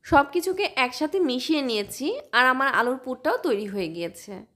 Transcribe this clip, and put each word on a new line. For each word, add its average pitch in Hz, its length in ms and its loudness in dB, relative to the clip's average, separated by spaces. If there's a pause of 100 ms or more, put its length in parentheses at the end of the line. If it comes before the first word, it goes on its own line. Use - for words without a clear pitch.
সব 285 280 6
কিছুকে 370 320 0 (200)
একসাথে 302 320 -4 (120)
মিশিয়ে 254 400 0
নিয়েছি 220 380 -4 (300)
আর 254 160 6
আমার 269 160 2 (100)
আলুর 247 260 0
পুরটাও 277 400 -2
তৈরি 208 280 0
হয়ে 185 220 -4
গিয়েছে। 170 380 -10 (220)